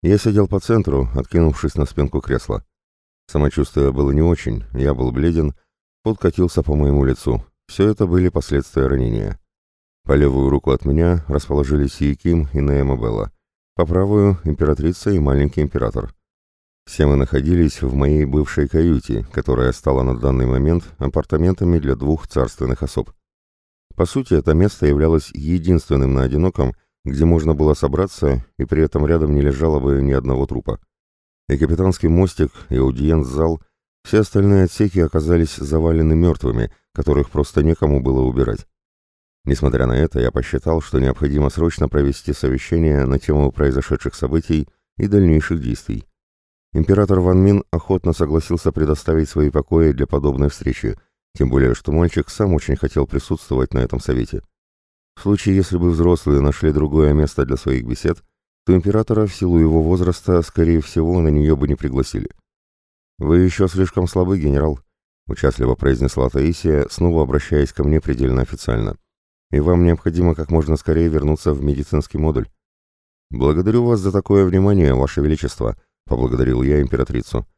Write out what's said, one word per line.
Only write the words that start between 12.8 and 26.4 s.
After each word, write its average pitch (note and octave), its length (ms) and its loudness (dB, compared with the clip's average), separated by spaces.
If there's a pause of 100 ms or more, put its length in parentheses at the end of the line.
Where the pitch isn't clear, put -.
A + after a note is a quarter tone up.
Белла. A1 340 -6 (440)
По F2 100 2
правую — G2 580 2
императрица D2+ 680 -2
и F#2+ 80 2
маленький C#2+ 420 0
император. A#1+ 540 -4 (720)
Все - 200 -2
мы C#2+ 100 4
находились D2 680 0
в C2 120 -4
моей C#2+ 320 2
бывшей C#2+ 420 -2
каюте, C#2+ 640 0
которая B1+ 400 0
стала C2 320 -2
на B1+ 140 -2
данный C2 280 0
момент C#2 380 0 (140)
апартаментами E2 840 0
для C2+ 160 -2
двух D2 320 -2
царственных B1+ 560 -4
особ. - 280 -6 (840)
По F2+ 100 2
сути, C3 280 -4
это D2+ 200 2
место F2 340 0
являлось D2+ 460 2
единственным D#2 800 0
на C2 100 2
Одиноком, C#2+ 500 -2 (320)